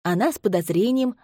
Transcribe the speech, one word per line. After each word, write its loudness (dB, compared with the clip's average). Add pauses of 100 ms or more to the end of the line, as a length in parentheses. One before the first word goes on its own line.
Она 0
с -8
подозрением 0